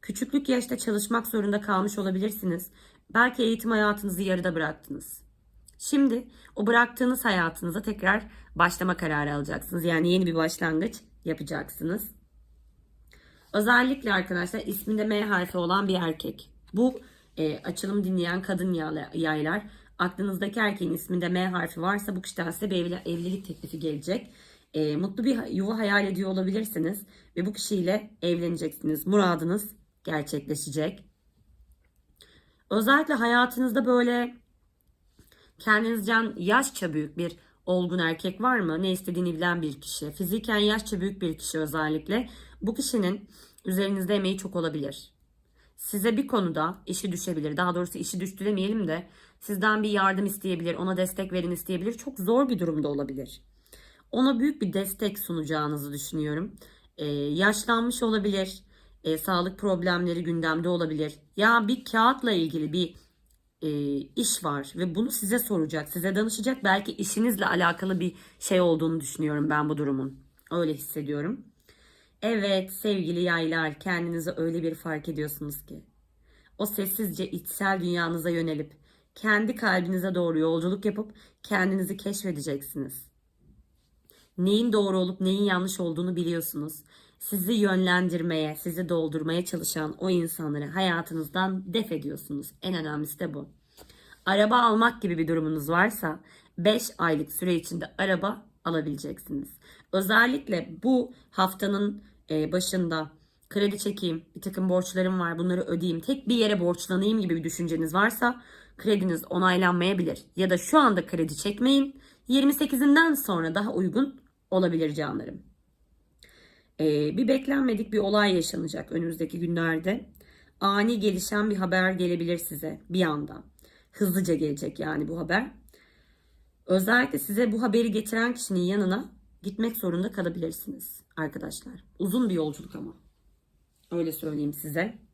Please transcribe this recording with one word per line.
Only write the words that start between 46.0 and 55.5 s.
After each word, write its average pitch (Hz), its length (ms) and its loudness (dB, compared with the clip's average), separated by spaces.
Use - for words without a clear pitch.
bir 277 100 0
konuda 170 580 0
işi 185 260 -4
düşebilir. 151 460 -4
Daha 180 180 2
doğrusu 180 220 -4
işi 170 220 -6
düştü 190 260 -6
demeyelim 202 420 0
de 170 200 -4
sizden 214 440 0
bir 214 60 0
yardım 196 360 2
isteyebilir, 175 500 -2
ona 180 220 -2
destek 185 360 -2
verin 175 180 -2
isteyebilir. 180 420 -4
Çok 262 260 -10
zor 240 300 4
bir 214 100 0
durumda 156 280 0
olabilir. 139 540 -6
Ona 247 280 4
büyük 294 220 2
bir 185 120 -2
destek 196 460 -2
sunacağınızı 151 720 -2